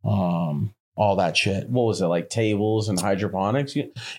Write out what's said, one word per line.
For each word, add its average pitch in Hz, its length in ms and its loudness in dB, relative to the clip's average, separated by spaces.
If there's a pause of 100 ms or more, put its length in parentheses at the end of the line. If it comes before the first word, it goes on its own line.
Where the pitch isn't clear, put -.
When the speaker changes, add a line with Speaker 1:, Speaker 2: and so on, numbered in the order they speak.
Speaker 1:
um, 87 680 0 (220)
all 101 220 2
that 85 180 2
shit. 98 340 -2
Speaker 2:
What 123 140 2
was 104 160 2
it, 92 80 2
like, 85 220 0
tables 107 580 2
and 98 100 0
hydroponics? 101 760 0
You 143 160 -4 (280)